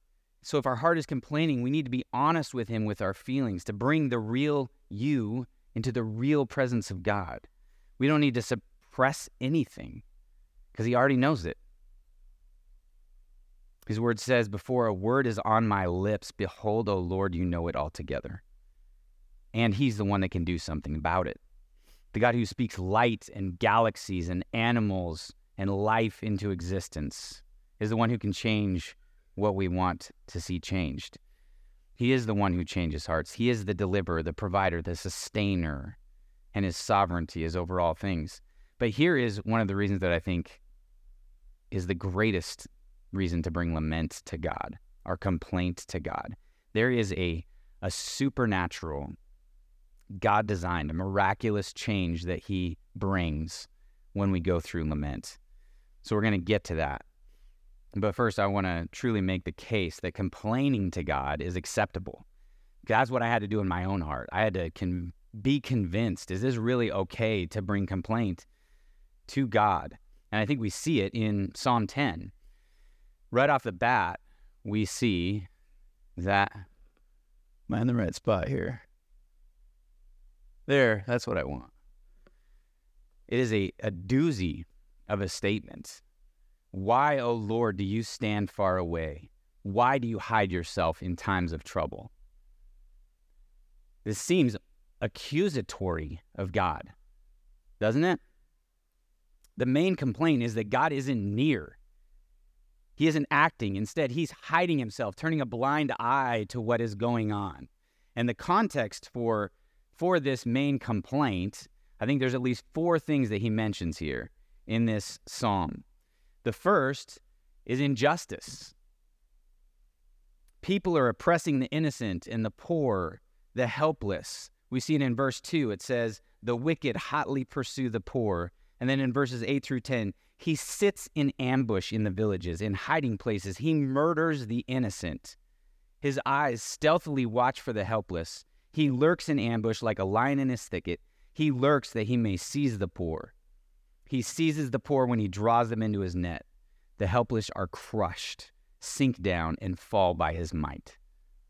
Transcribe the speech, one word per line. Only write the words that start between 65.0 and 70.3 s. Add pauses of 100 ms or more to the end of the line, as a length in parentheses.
be
convinced,
is
this
really
okay
to
bring
complaint (800)
to
God? (360)